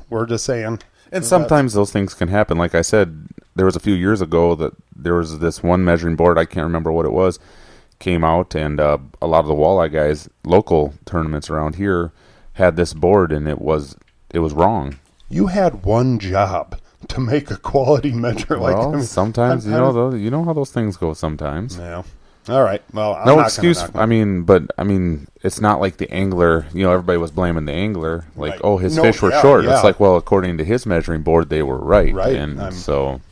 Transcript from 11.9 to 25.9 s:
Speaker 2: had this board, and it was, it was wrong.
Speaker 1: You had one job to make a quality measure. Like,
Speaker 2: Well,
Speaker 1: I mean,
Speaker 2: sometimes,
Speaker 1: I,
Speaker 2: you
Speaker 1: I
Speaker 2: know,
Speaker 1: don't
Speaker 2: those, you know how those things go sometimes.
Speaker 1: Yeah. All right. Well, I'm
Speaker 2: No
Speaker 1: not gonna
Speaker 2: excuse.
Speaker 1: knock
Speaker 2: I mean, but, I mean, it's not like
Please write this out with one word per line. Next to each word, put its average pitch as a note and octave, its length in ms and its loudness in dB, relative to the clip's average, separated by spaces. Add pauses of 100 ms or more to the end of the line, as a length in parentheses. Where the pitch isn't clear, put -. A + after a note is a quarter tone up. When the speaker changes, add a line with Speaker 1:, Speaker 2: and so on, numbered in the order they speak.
Speaker 2:
had F2+ 220 2
this E2+ 180 -2
board, F2 380 2
and D2+ 160 -4
it D2 120 -6
was, D2 360 -4 (340)
it - 80 -4
was D#2+ 160 -2
wrong. D#2 420 0 (360)
Speaker 1:
You F#3 140 0
had F3 380 -2
one A#2 340 2
job F#2+ 580 -2 (320)
to - 120 -6
make C3 320 -2
a - 40 -10
quality C#3+ 560 0
measure. A#2 460 -4
Like, A#2+ 180 0
Speaker 2:
Well, B2+ 160 0
Speaker 1:
I D#3 40 -4
mean, C#3+ 80 -4
Speaker 2:
sometimes, A#2 640 -2
Speaker 1:
I, G#2 40 -4
Speaker 2:
you A2 60 0
Speaker 1:
I - 20 0
Speaker 2:
know, C3 140 2
Speaker 1:
don't A#2+ 200 0
Speaker 2:
those, A#2+ 80 -4
you G2+ 100 -4
know D#3 140 -2
how E3+ 80 -2
those D3 200 -4
things G#2+ 240 -2
go D#2+ 180 -4
sometimes. D#2 640 -6
Speaker 1:
Yeah. F2 240 -12 (460)
All C3 160 2
right. G2+ 180 -2 (100)
Well, G#2+ 220 -2
I'm F2+ 120 -2
Speaker 2:
No B2+ 60 8
Speaker 1:
not D3+ 40 8
gonna C#3 100 4
Speaker 2:
excuse. E3+ 340 0
Speaker 1:
knock E2+ 140 -6
Speaker 2:
I G#2+ 120 0
mean, G#2+ 360 2
but, F2 220 6 (120)
I - 60 -4
mean, F2+ 460 -2 (140)
it's - 180 -4
not G#2 200 2
like F#2+ 180 -2